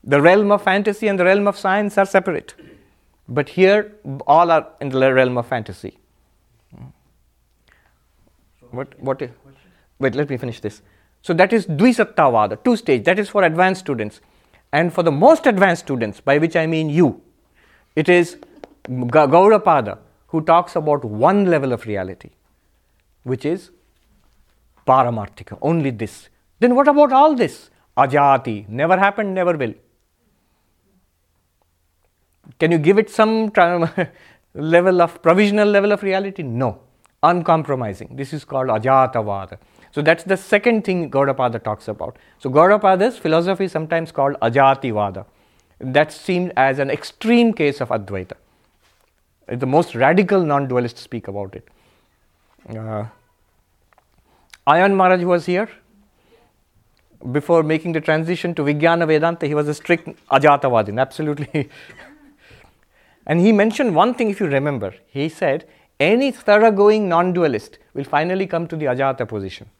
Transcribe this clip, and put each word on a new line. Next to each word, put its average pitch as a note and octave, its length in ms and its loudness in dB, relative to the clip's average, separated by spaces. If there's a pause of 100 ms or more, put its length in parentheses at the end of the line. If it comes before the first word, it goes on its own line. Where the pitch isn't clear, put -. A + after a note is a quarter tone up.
The C#3+ 180 2
realm G3+ 300 6
of G3+ 100 0
fantasy G3+ 460 -2
and G3 100 -2
the F3+ 60 0
realm G3+ 240 2
of G3 100 -6
science G3+ 400 -2
are G3 80 2
separate. F#3 480 -2 (760)
But B2+ 200 -4
here, G3+ 440 2 (340)
all E3+ 260 4
are D#3 160 0 (120)
in C#3 100 -8
the C3 220 2
realm B2+ 240 2
of A#2+ 100 -4
fantasy. G#2+ 520 -10 (2750)
What, - 300 -14
what C3 220 -6
is, B2 80 -10 (680)
wait, C3+ 160 -2
let C#3+ 160 -4
me C3 60 -6
finish A#2 240 -10
this. - 220 -12 (400)
So F3+ 120 -4
that G3 180 -2
is A3 140 -2
Dvisattavada, D3 960 0
two A#3+ 140 0
stage. B2 280 -2
That F3 140 0
is G3+ 100 -6
for G3+ 140 -2
advanced F3+ 380 0
students. A2 400 -8 (520)
And D#3+ 200 -2
for F3+ 100 -2
the E3 80 2
most B3 360 4
advanced F#3+ 360 2
students, A2+ 380 -6
by C#3 180 2
which D#3+ 160 -2
I D#3+ 120 0
mean D#3+ 220 -4
you, D3 320 2 (760)
it D#3 120 0
is F3 280 2 (480)
Ga-, B2+ 420 0
Gaudapada E3 720 4 (300)
who D#3+ 140 -4
talks E3+ 340 0
about D3 280 -2
one D3+ 420 0
level C#3 260 0
of A2+ 140 -8
reality, F#2+ 440 -10 (920)
which B2 220 -8
is F3 260 -6 (1160)
Paramarthika, A#2 760 -2
only D3+ 280 -2
this. - 380 -12 (320)
Then B3 160 2
what C#4 100 4
about D4 260 4
all D4 220 4
this? - 360 -4 (260)
Ajati, C3 720 0
never D3+ 300 0
happened, G3+ 360 -2
never F3 220 0
will. A#2+ 180 -6 (2750)
Can E3 140 0
you E3+ 60 2
give F3+ 200 4
it G#3+ 120 -2
some A3 400 0
tra-, F3 600 0 (220)
<laughs> - 220 -20
level F3 480 2
of, - 200 -2
provisional G3+ 460 4
level G3+ 240 2
of G3 100 -2
reality? F#3+ 400 -4
No. A#2+ 380 -4 (420)
Uncompromising. D3 920 -2
This C3+ 180 -12
is D3+ 120 -12
called C3 240 -4
Ajatavada. A2 880 0 (340)
So D3 100 -6
that's E3 220 2
the F#3+ 120 -2
second G#3+ 480 0
thing F3 260 -4
Gaudapada C3 520 -2
talks G#2+ 260 -8
about. - 300 -12 (200)
So - 120 -8
Gaudapada's F#3+ 680 4
philosophy E3+ 460 -2
is F3 80 -8
sometimes D#3+ 400 -6
called C#3 300 -2
Ajativada. A#2 840 0 (540)
That's C3+ 360 -2
seen F3+ 420 -4
as C3+ 220 2
an C#3 120 -2
extreme A3+ 600 0
case C#3+ 280 -2
of A#2+ 80 -6
Advaita. G2 460 -8 (1120)
The B2+ 180 -6
most D3 280 0
radical F3+ 480 2
non-dualists C3 560 -2
speak - 300 -12
about G2 260 -12
it. - 140 -20 (1000)
Uh, A2 380 -10 (1600)
Ayan F3+ 280 2
Maharaj F#3 280 2
was F3 240 -2
here. F#3 220 -4 (1600)
Before D#3+ 300 2
making D#3+ 300 -2
the D#3 80 -4
transition D#3+ 560 -2
to D#3+ 60 -4
Vijnana D#3+ 440 0
Vedanta, D#3+ 400 -2
he D3 80 -4
was D3 140 -2
a D3+ 60 -4
strict - 340 -4 (220)
Ajatavadin, C3+ 720 2
absolutely. D3 720 -6
<laughs> - 60 -20 (1500)
And E3+ 140 -2
he G#3+ 120 4
mentioned G#3+ 420 0
one A3 200 2
thing, A3+ 160 -2
if G3 100 -8
you F#3+ 60 -2
remember. C3+ 480 -4 (120)
He C#3+ 220 -8
said, C#3+ 380 -4 (320)
"Any A#3 320 0
thoroughgoing G#3+ 760 2
non-dualist E3+ 720 -2 (140)
will C3+ 120 -8
finally F3+ 420 -2
come E3+ 220 -6
to E3 80 -10
the D3+ 160 -6
Ajata C3 360 -4
position." G2+ 520 -10